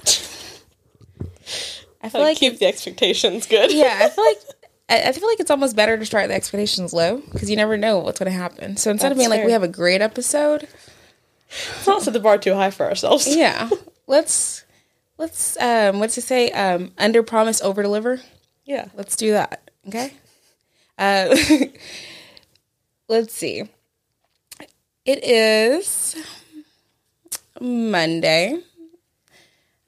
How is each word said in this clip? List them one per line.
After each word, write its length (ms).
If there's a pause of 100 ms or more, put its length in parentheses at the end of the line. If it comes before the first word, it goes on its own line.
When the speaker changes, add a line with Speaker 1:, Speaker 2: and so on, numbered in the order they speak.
(2000)
Speaker 1:
I 80
feel 140
Speaker 2:
Like, 80
Speaker 1:
like 80
Speaker 2:
keep 200
the 100
expectations 760
good. 240
Speaker 1:
Yeah, 300
I 80
feel 160
like, 140 (260)
Speaker 2:
<laughs> 240
Speaker 1:
I, 220
I 20
feel 160
like 120
it's 100
almost 260
better 220
to 80
start 220
the 60
expectations 600
low, 240 (140)
'cause 180
you 60
never 200
know 220
what's 200
gonna 120
happen. 480
So 120
instead 220
of 60
Speaker 2:
That's 100
Speaker 1:
being 20
like, 100
Speaker 2:
fair. 60
Speaker 1:
"We 60
have 100
a 60
great 320
episode." 680 (1080)
Speaker 2:
Let's 120
not 140
set 140
the 60
bar 180
too 160
high 160
for 160
ourselves. 420
Speaker 1:
Yeah. 400 (380)
Let's, 580 (540)
let's, 420
um, 400
what's 160
it 80
say? 280
Um, 440
under 260
promise, 380
over 220
deliver? 400 (440)
Speaker 2:
Yeah. 280
Speaker 1:
Let's 220
do 160
that, 360 (200)
okay? 240 (840)
Uh, 380
<laughs> 1700
let's 260
see. 300 (1400)
It 200
is 880 (1500)
Monday. 1000 (1300)